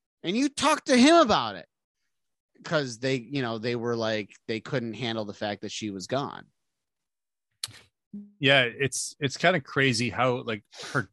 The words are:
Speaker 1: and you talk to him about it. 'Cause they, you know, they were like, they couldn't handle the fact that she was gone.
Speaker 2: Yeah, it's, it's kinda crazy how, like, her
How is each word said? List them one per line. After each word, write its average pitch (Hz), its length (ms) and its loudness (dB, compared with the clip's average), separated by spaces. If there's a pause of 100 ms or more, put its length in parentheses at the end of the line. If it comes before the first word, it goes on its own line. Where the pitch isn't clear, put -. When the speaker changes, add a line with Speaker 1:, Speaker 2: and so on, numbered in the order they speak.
(240)
Speaker 1:
and 185 140 -2
you 277 100 2
talk 285 380 0
to 277 100 4
him 269 220 8
about 147 400 4
it. - 80 -14 (1000)
'Cause 135 360 -2
they, 131 160 0
you 131 260 -6
know, 117 160 -4
they 120 180 -2
were 117 220 -2
like, 110 340 -2 (160)
they 113 140 -4
couldn't 120 320 -4
handle 113 320 -6
the 101 80 -10
fact 104 300 -6
that 104 100 -10
she 107 160 -8
was 95 180 -10
gone. 127 380 -6 (1900)
Speaker 2:
Yeah, 135 240 6
it's, 127 560 -4
it's 139 180 -4
kinda 175 240 4
crazy 123 480 0
how, 123 340 0
like, 110 200 -8 (300)
her 110 200 -4